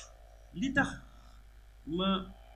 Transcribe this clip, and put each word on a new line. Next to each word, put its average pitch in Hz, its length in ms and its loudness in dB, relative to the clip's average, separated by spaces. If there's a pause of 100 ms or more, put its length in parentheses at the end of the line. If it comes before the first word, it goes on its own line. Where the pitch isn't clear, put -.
(540)
Li 269 200 -2
tax 277 160 6 (960)
ma 185 480 2 (220)